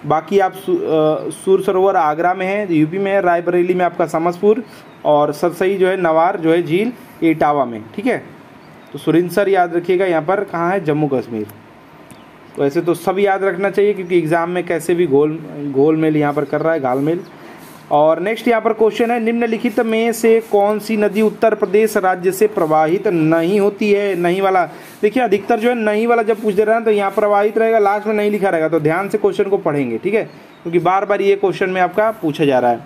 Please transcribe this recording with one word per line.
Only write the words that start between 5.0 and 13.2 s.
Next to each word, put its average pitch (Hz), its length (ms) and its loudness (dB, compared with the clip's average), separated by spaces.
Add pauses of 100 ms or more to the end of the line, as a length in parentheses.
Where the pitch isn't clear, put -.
और 147 280 2
सरसई 185 440 -2
जो 185 100 2
है 190 140 0
नवार 165 360 2
जो 160 140 0
है 175 120 2
झील 196 300 -2 (300)
ये 165 80 4
इटावा 147 340 2
में। 113 180 -10 (120)
ठीक 208 100 -8
है, 202 180 -2 (680)
तो 143 60 -14
सुरिनसर 175 500 0
याद 175 260 2
रखिएगा, 180 300 0
यहाँ 165 160 0
पर 196 220 -2
कहाँ 175 280 -2
है? 196 120 -2
जम्मू 151 240 0
कश्मीर। 117 400 -4 (1080)
तो 143 80 0
ऐसे 139 160 0
तो 165 120 0
सब 185 260 -2
याद 196 240 0